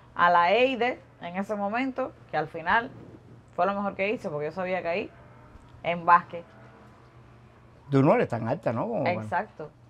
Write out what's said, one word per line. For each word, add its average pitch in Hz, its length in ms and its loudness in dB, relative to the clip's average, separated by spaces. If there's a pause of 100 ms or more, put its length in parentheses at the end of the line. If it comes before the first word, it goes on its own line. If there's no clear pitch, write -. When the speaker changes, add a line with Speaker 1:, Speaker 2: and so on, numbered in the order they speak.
(140)
Speaker 1:
a 175 160 4
la 175 220 6
eide 247 480 2 (200)
en 175 160 -12
ese 202 180 -4
momento, 247 580 -4 (180)
que - 60 -4
al 156 120 -2
final 185 420 -2 (640)
fue 175 120 0
lo 196 80 0
mejor 202 200 -4
que 196 160 -2
hice 220 200 -6
porque 147 160 -4
yo 156 60 -6
sabía 180 300 -4
que 170 60 -6
ahí, 175 220 -4 (720)
en 170 220 -4
básquet. 170 400 2 (1500)
Speaker 2:
Tú 135 120 6
no 165 120 6
eres 240 140 0
tan 117 200 -6
alta, 131 240 -2
¿no? 113 160 -2
Como 120 160 -4
para 170 100 0
Speaker 1:
Exacto. 175 560 -8 (200)